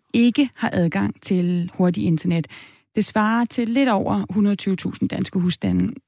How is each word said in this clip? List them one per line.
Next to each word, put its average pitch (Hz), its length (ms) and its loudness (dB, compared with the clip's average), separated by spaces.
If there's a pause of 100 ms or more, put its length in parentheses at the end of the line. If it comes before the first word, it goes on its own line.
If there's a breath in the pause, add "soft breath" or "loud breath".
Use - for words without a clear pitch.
(140)
ikke 240 400 4
har - 180 -4
adgang 190 500 0
til 180 520 0
hurtig 180 300 0
internet. 165 420 0 (500 loud breath)
Det 214 80 0
svarer 220 400 0
til 233 240 -4
lidt 262 200 2
over 202 420 0
hundrede 202 260 2
tyve 190 200 -2
tusind 190 320 -6
danske - 300 -4
husstande. 180 560 0 (140)